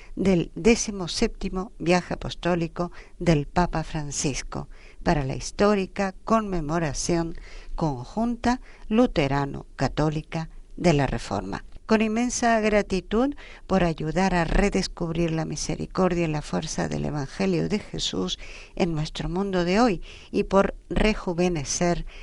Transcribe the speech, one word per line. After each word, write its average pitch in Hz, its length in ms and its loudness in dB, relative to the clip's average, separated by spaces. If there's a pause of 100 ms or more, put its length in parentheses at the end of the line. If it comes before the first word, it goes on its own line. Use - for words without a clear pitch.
(160)
del 185 380 4
decimoséptimo 190 1200 0
viaje 175 360 2
apostólico 170 760 -2 (280)
del 160 280 4
Papa 165 360 0
Francisco 143 880 -4 (340)
para 151 220 2
la 135 100 -4
histórica 196 800 0 (100)
conmemoración 170 1120 0 (400)
conjunta 233 840 -2 (280)
luterano-católica 151 1600 0 (260)
de 175 160 4
la 143 140 4
Reforma. 98 580 -4 (220)
Con 220 160 4
inmensa 233 580 2
gratitud 208 720 2 (320)
por 185 180 4
ayudar 170 500 0
a 170 100 2
redescubrir 170 880 0
la 160 120 0
misericordia 160 840 0
y 160 40 0
la 151 120 -2
fuerza 165 460 -4
del 147 180 -4
Evangelio 160 640 0
de 202 100 0
Jesús 185 600 -4 (380)
en 170 160 0
nuestro 156 360 -4
mundo 185 360 0
de 180 160 4
hoy 233 220 2 (280)
y 202 140 0
por 196 300 4 (140)
rejuvenecer 175 1160 2 (180)